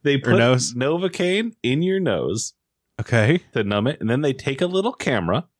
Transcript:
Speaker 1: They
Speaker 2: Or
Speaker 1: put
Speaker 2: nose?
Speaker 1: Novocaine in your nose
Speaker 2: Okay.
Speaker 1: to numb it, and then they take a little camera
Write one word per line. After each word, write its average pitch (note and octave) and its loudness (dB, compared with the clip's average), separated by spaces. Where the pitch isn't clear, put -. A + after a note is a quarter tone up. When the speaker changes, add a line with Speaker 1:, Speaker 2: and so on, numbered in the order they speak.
Speaker 1:
They C#3+ 2
Speaker 2:
Or C3+ 0
Speaker 1:
put B2 4
Speaker 2:
nose? B2 2
Speaker 1:
Novocaine F3+ -2
in C3 0
your F#3+ 0
nose F#2+ -2
Speaker 2:
Okay. A#2+ 2
Speaker 1:
to A2+ 0
numb G#2 0
it, C#3+ -4
and A2 -2
then B2 2
they D3 0
take C3+ -6
a F3+ 2
little F#3+ -2
camera G#2+ -2